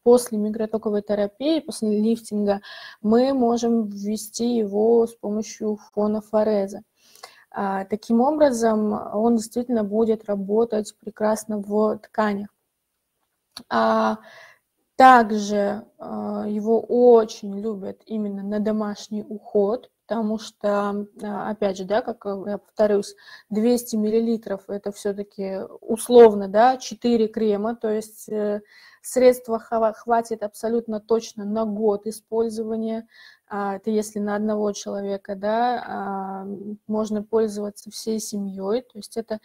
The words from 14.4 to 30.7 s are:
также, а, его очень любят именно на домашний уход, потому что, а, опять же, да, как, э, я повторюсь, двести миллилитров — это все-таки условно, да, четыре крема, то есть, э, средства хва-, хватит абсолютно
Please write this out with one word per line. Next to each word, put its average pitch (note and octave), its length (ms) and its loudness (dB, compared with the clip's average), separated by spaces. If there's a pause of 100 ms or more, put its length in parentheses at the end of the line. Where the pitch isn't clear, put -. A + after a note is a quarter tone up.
также, G#3 880 6 (140)
а, G#3+ 480 -8
его G#3+ 340 0
очень A3+ 800 6
любят G3+ 480 -8
именно G3+ 380 -6
на G#3 160 -2
домашний G#3+ 640 -4
уход, G#3 680 -2 (160)
потому G#3+ 320 -2
что, G3+ 680 -4 (160)
а, G#3 280 -6
опять G3+ 280 -2
же, F#3+ 60 -8
да, G3+ 160 0
как, A#3 260 -8
э, G3 200 -6
я G3+ 120 -6
повторюсь, G#3 580 0 (340)
двести A#3 460 0
миллилитров — G#3+ 720 0
это G3+ 240 -6
все-таки G3+ 720 -6 (180)
условно, A3+ 640 8
да, A3+ 300 4
четыре A#3 500 0
крема, G#3+ 480 -2
то A#3 160 -4
есть, G#3+ 380 -8
э, G#3 320 -4 (420)
средства B3 560 2
хва-, A3 340 -2
хватит A#3 500 -2
абсолютно A3+ 580 -4